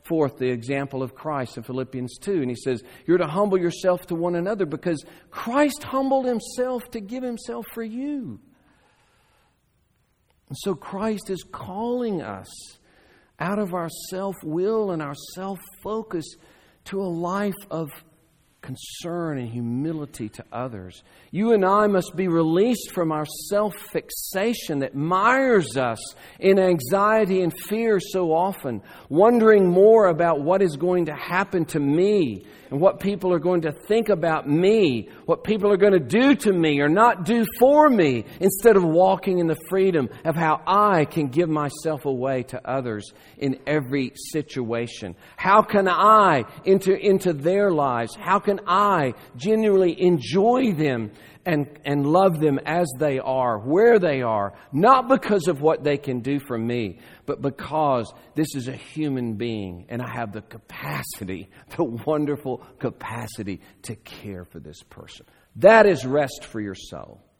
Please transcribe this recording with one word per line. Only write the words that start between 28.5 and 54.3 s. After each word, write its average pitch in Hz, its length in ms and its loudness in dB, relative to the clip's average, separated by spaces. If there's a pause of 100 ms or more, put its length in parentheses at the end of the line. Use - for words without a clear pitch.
wondering 214 600 6
more 202 380 8
about 165 340 2
what 180 200 2
is 165 160 0
going 180 280 0
to 156 80 -8
happen 175 520 -2
to 160 140 -4
me 151 680 2 (280)
and 139 80 -2
what 190 180 4
people 185 320 -2
are 175 80 2
going 175 220 0
to 156 100 -4
think 220 380 -2
about 160 400 0
me, 165 580 2 (180)
what 165 180 0
people 202 280 0
are 202 60 4
gonna 190 220 4
do 214 340 4
to 214 180 2
me 160 280 2
or 143 100 2
not 196 340 4
do 226 220 2 (140)
for 294 280 6
me, 151 380 2 (140)
instead 202 360 4
of 190 80 4
walking 185 540 2
in 175 80 0
the 156 120 -2 (120)
freedom 180 400 0 (160)
of 160 100 0
how 160 300 0
I 190 400 4
can 151 220 -4
give 156 220 0
myself 151 560 -4
away 131 400 -2
to - 220 -12
others 120 440 -6 (260)
in 131 300 -4
every 139 460 -2 (180)
situation. 117 840 -6 (220)
How 202 240 6
can 202 260 0
I 180 580 6 (200)
enter 190 300 2
into 190 360 0
their 180 380 0
lives? 131 460 -2
How 185 240 0
can 202 260 -2
I 180 480 2 (240)
genuinely 190 640 2
enjoy 196 720 2
them 135 400 -2 (340)
and, 147 220 0 (160)
and 143 220 -2
love 170 340 4
them 147 260 2
as 170 220 -2 (120)
they 143 200 -2
are, 123 400 -2
where 202 400 4
they 151 220 0
are, 107 320 -2 (180)